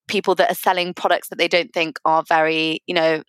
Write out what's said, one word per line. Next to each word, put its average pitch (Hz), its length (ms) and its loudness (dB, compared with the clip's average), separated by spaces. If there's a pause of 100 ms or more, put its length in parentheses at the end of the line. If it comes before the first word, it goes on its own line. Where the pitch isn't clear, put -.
people 196 280 0
that - 140 2
are 185 60 -2
selling 180 400 0
products - 340 0
that - 80 -16
they 170 100 2
don't 170 240 0
think 160 320 -4
are 160 240 2
very, 160 600 0
you 180 80 -2
know, 160 340 2